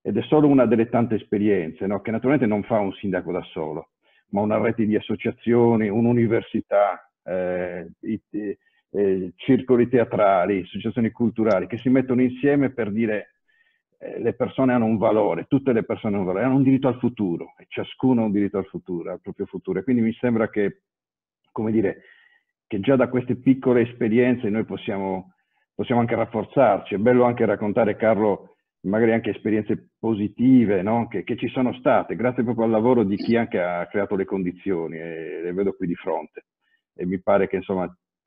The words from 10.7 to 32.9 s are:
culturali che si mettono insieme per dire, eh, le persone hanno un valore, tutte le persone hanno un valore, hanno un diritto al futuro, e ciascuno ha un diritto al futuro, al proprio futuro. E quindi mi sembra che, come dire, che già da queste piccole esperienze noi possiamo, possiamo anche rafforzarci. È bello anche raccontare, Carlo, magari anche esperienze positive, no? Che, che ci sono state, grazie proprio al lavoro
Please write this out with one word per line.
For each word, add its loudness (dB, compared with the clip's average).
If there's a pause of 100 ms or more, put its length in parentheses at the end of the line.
culturali 0
che -8
si -2
mettono 2
insieme 0
per -6
dire, -4 (640)
eh, -12
le -2
persone 0
hanno 2
un 2
valore, 2
tutte 0
le 2
persone -4
hanno -2
un -2
valore, -2
hanno 2
un 4
diritto 2
al -2
futuro, -4
e -20
ciascuno -2
ha 0
un -2
diritto 0
al -6
futuro, -10
al -12
proprio -10
futuro. -6
E -10
quindi 0
mi 0
sembra 0
che, -4 (680)
come -4
dire, 0 (640)
che -6
già 4
da 2
queste -2
piccole 2
esperienze 0
noi -2
possiamo, -8 (400)
possiamo 0
anche 0
rafforzarci. 2
È -2
bello 4
anche 2
raccontare, 0
Carlo, 0 (260)
magari 2
anche 0
esperienze -4
positive, 2
no? -2
Che, -6
che -6
ci -6
sono -2
state, 0
grazie -2
proprio -2
al 2
lavoro 4